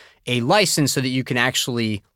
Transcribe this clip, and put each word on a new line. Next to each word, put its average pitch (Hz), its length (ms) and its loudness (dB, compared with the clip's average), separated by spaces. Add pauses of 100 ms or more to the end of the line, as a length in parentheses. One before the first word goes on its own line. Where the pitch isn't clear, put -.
(280)
a 123 140 0
license 160 500 2
so 143 100 -2
that 127 60 -2
you 131 160 -2
can 127 120 -6
actually 120 680 -2 (120)